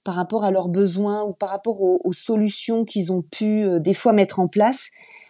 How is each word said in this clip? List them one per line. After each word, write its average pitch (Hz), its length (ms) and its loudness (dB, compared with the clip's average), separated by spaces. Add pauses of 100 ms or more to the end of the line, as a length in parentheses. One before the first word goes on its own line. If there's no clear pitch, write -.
par 175 140 -6
rapport 180 260 -2
à 202 80 2
leurs 185 180 0
besoins 202 540 0
ou 202 120 -6
par 196 160 -6
rapport 196 320 -6
aux, 185 200 2
aux 185 100 -2
solutions 220 720 0
qu'ils 190 280 -2
ont 180 100 0
pu, 214 420 -2
euh, 180 140 2
des 170 160 0
fois 233 180 2
mettre 196 280 4
en 180 80 2
place. 220 420 2 (400)